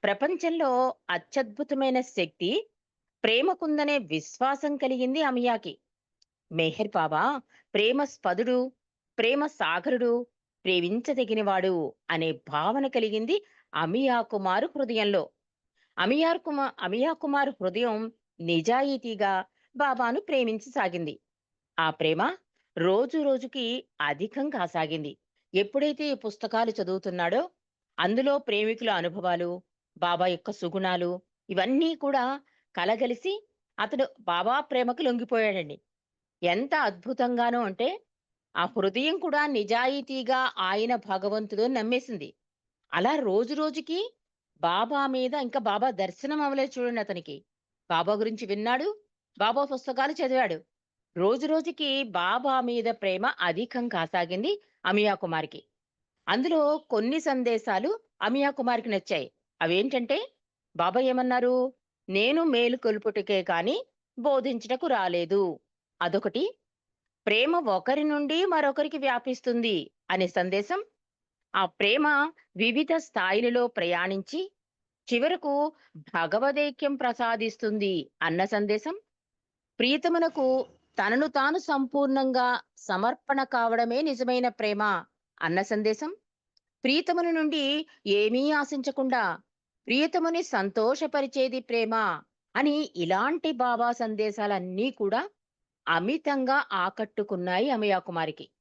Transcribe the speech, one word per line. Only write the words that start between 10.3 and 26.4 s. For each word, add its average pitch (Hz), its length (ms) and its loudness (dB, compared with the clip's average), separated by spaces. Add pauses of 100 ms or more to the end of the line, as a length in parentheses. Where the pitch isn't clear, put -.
ప్రేమించదగినవాడు 190 1300 0 (160)
అనే 165 220 0
భావన 170 540 -2
కలిగింది 226 580 -2 (300)
అమియా 233 460 0
కుమారు 208 560 0
హృదయంలో. 214 540 0 (680)
అమియార్ 311 400 2
కుమా-, 277 320 -2 (100)
అమియా 247 320 0
కుమారు 285 380 0
హృదయం 220 640 -2 (280)
నిజాయితీగా 202 1040 0 (320)
బాబాను 262 440 0
ప్రేమించసాగింది. 220 1000 -2 (580)
ఆ 160 120 2
ప్రేమ 165 460 0 (420)
రోజు 220 440 2
రోజుకి 254 640 -2 (140)
అధికం 190 500 -2
కాసాగింది. 160 680 -4 (360)
ఎప్పుడైతే 277 560 0
ఈ 269 40 0
పుస్తకాలు 220 680 -2